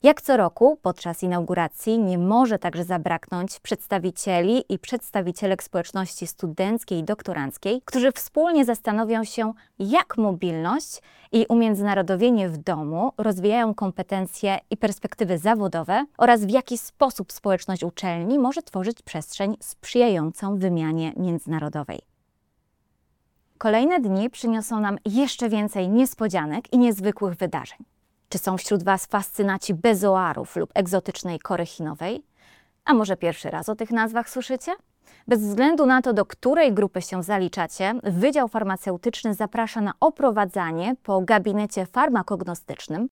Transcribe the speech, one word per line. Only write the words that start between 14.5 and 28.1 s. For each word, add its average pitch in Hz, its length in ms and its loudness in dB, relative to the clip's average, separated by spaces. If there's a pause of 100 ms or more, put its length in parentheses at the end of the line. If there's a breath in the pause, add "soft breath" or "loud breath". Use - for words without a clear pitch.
i 214 60 -4
perspektywy 202 640 -2
zawodowe 196 680 0 (120)
oraz 233 260 6
w 190 60 -2
jaki 247 280 0
sposób - 540 -2
społeczność 185 520 -2
uczelni 175 540 -2
może 277 240 0
tworzyć 196 400 -6
przestrzeń 196 580 -6
sprzyjającą 196 1000 0
wymianie 165 580 0
międzynarodowej. 156 840 -4 (1600)
Kolejne 254 420 4
dni 208 300 0
przyniosą 226 500 -2
nam 202 240 0
jeszcze 247 440 0
więcej 208 400 0
niespodzianek 196 840 0
i 254 60 6
niezwykłych 202 560 2
wydarzeń. 160 440 -6 (500)